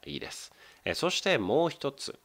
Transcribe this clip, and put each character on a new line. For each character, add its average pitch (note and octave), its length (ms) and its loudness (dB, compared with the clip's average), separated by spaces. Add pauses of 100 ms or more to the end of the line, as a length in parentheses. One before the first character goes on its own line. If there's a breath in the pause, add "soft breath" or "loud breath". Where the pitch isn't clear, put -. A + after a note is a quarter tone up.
い D2 120 -8
い - 40 -8
で - 100 -10
す。 - 220 -14 (320 loud breath)
え - 60 0
ー、 E2+ 40 2
そ F3 160 2
し - 100 0
て F3+ 180 4
も A#2 300 4
う - 20 -4
一 C#3 220 -4
つ。 - 320 -12